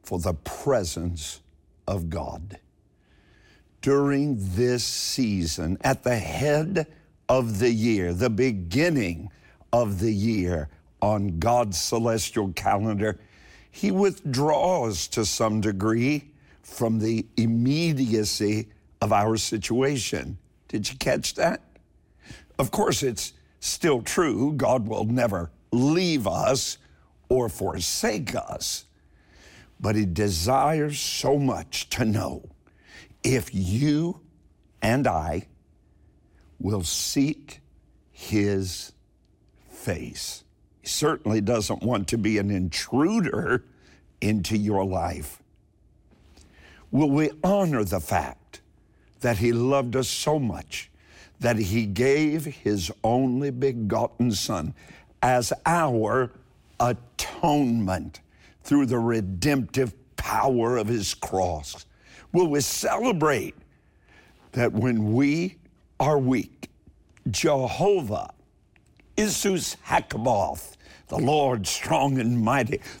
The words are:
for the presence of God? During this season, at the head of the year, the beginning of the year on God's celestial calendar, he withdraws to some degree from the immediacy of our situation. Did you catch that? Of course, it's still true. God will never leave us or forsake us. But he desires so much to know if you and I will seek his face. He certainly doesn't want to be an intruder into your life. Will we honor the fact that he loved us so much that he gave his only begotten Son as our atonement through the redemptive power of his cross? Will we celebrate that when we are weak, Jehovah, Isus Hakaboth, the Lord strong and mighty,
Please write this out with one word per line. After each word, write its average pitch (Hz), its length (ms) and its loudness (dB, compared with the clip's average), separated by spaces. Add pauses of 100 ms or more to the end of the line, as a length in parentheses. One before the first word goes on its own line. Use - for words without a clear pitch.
for 92 160 -4
the 85 160 -2
presence 85 1040 -4 (460)
of 85 240 -4
God? 80 480 -10 (1200)
During 143 580 2
this 117 440 0
season, 92 960 -2
at 131 220 -2
the 123 120 2
head 147 720 -2 (400)
of 120 320 2
the 123 120 4
year, 107 420 2
the 117 160 0
beginning 104 1000 0 (440)
of 107 260 2
the 110 140 2
year 90 560 0 (320)
on 101 380 0
God's 113 400 2
celestial 113 760 0
calendar, 104 680 0 (520)
he 202 200 -2
withdraws 151 1160 2
to 113 160 0
some 110 340 0
degree 113 720 0 (320)
from 113 360 -2
the 113 260 0 (120)
immediacy 113 1300 2 (320)
of 110 100 2
our 110 260 4
situation. 113 1000 -2 (300)
Did 208 240 -4
you 135 60 -16
catch - 380 -2
that? - 260 0 (960)
Of 135 140 -2
course, - 320 0
it's - 300 -4 (260)
still - 420 0
true. 143 520 0
God 127 340 0
will 107 180 -2
never 110 460 0 (200)
leave 147 540 2
us 98 520 0 (520)
or 123 200 2
forsake 101 840 -2
us. - 520 -6 (920)
But 107 160 0
he 107 100 2
desires 131 920 0
so - 380 0
much 120 520 -2
to - 160 0
know 101 440 -2 (720)
if 123 280 0
you 147 720 0 (600)
and 123 260 2
I 82 400 -2 (1120)
will 98 240 -2
seek - 760 -4 (520)
his 101 840 -2 (760)
face. - 760 -8 (380)
He - 60 -12
certainly 113 540 0
doesn't 110 400 0
want 107 280 0
to 120 100 0
be 107 180 2
an 101 140 0
intruder 135 1120 0 (560)
into 104 340 0
your 104 300 2
life. 85 560 -4 (1500)
Will 143 180 4
we 147 220 2 (120)
honor 175 400 2
the 95 160 -2
fact 80 600 -6 (600)
that 117 180 0
he 120 120 2
loved 123 440 2
us 131 120 0
so - 300 -2
much 98 540 -6 (480)
that 117 180 0
he 107 300 0
gave 143 580 2
his 104 460 -2 (120)
only 127 460 2
begotten 120 840 0
Son 90 420 -2 (500)
as 123 280 2 (140)
our 127 680 2 (480)
atonement 117 1400 -2 (400)
through 143 240 4
the 120 140 0
redemptive 117 920 0 (220)
power 120 640 0
of 107 100 0
his 107 280 -2
cross? 90 720 -4 (440)
Will 175 160 4
we 147 120 2
celebrate 156 960 0 (960)
that - 200 2
when 110 420 2
we 147 440 2 (420)
are 143 200 2
weak, 127 500 -2 (600)
Jehovah, 147 1040 2 (840)
Isus 202 680 0
Hakaboth, 110 920 0 (320)
the - 100 -4
Lord 131 480 2
strong 139 540 0
and 120 220 2
mighty, 117 400 2 (180)